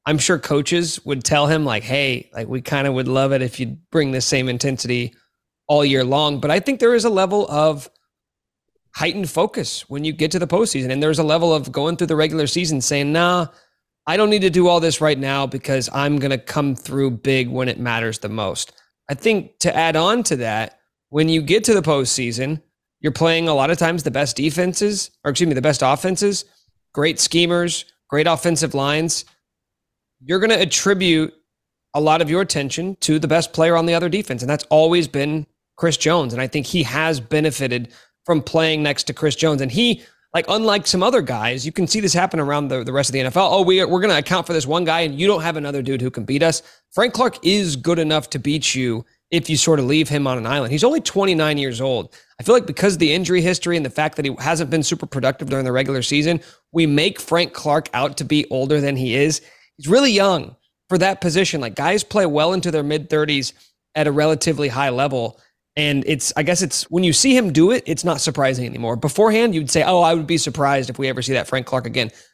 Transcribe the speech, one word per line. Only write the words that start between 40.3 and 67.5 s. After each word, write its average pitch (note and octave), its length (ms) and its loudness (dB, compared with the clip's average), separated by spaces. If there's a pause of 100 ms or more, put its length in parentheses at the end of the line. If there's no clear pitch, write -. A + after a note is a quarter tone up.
like, E3 160 0
unlike G#3 360 0
some F3+ 160 0
other G3+ 200 2
guys, B2 440 -4
you D#3 60 -6
can F3+ 160 0
see A3 140 -2
this F3+ 120 0
happen F3 280 0
around C#3+ 260 -2
the, C3 160 -4
the B2 80 -6
rest C#3 180 0
of B2+ 40 -4
the C3+ 80 0
N B2+ 60 -2
F B2+ 100 -4
L. F#3+ 160 4
"Oh, G3 80 4
we, F#3 240 4
we're F3+ 160 0
gonna F#3+ 160 4
account E3+ 280 0
for F3 80 -4
this D3 140 0
one E3+ 160 0
guy, E3 180 0
and C#3+ 160 -4
you F3+ 100 0
don't F#3 160 2
have E3 120 -2
another C#3+ 260 -6
dude B2+ 200 -4
who B2+ 100 -4
can A2 140 -8
beat C#3+ 180 0
us." E3 180 2 (320)
Frank A#3+ 200 2
Clark A#3+ 320 0
is F#3 300 2
good E3 240 0
enough D#3 320 0
to C#3+ 80 -6
beat C#3+ 360 -2
you A#2+ 300 -2 (260)
if E3 180 0
you D#3 60 0
sort D3+ 240 2
of B2+ 60 0
leave D3+ 240 2
him C#3+ 180 0
on B2+ 100 -2
an A2+ 80 -4
island. C3 280 -2
He's D3+ 100 0
only D4 160 4
twenty-nine D#3+ 580 0
years C3 220 -4
old. B2+ 340 -4 (260)
I - 40 -14
feel A3 100 4
like A#3+ 140 4
because F3+ 260 0
of D#3+ 60 -4
the D#3 140 2
injury F3+ 280 0
history F3 360 0
and D3+ 80 -2
the B2+ 40 -6
fact D3+ 280 -2
that D3 80 -4
he C3+ 140 -6
hasn't D#3 300 -2
been D#3 140 0
super - 220 -4
productive C3+ 440 -2
during C3+ 140 -2
the B2+ 80 -2
regular C3+ 300 -2
season, D3+ 400 0 (320)
we E3 120 2
make D3+ 360 0
Frank E3+ 320 -2
Clark D#3 400 -2
out C#3 240 -4
to C3+ 80 -6
be D3+ 240 2
older C3+ 320 0
than C#3 160 -2
he B2+ 180 -2
is. D3+ 260 2 (360)
He's C#3 100 -12
really B3+ 240 4
young G3 440 2 (340)
for F#3 80 2
that F3+ 240 0
position. E3+ 400 0
Like, A2 140 -8
guys F3+ 280 0
play G3+ 220 0
well D3+ 260 2
into F3 200 -2
their D3+ 120 0
mid-thirties D3 680 -2 (420)
at D#3 100 0
a D3 60 2
relatively D3+ 560 0
high C3+ 220 -2
level. B2 500 -2 (360)
And D3 320 0
it's, - 280 -2
I D3+ 60 2
guess C3+ 220 0
it's, - 260 -4
when F3+ 140 0
you E3 100 4
see B3+ 240 4
him G3+ 160 2